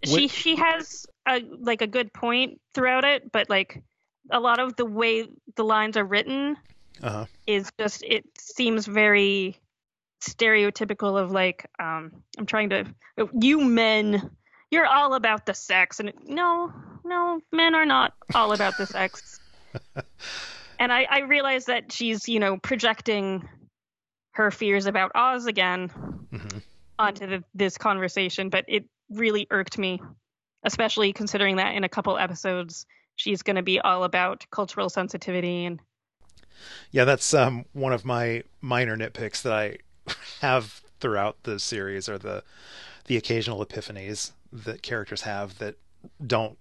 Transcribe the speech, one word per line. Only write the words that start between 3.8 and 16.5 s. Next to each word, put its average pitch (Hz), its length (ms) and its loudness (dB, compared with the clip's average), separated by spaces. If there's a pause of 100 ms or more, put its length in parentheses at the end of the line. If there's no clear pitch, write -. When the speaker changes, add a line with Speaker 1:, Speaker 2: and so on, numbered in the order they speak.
Speaker 2:
a 240 80 2
lot 233 200 4
of 254 160 -2
the 240 100 0
way 226 420 0 (280)
the 226 80 0
lines 214 340 2
are 208 80 2
written 269 520 0 (440)
Speaker 1:
Uh-huh. 107 240 -6 (220)
Speaker 2:
is 202 320 0
just, 214 240 -4
it 220 220 -2 (140)
seems 220 460 -2
very 202 760 4 (640)
stereotypical 208 960 2
of, 185 120 0
like, 185 340 0 (140)
um, 160 320 -6 (260)
I'm 214 80 -6
trying 214 240 0
to, 196 160 0 (480)
"You 262 300 6
men, 214 680 4 (400)
you're 294 160 4
all 269 300 4
about 220 320 0
the 196 80 -2
sex." - 440 2
And 208 140 -6 (120)
no, 339 460 0 (320)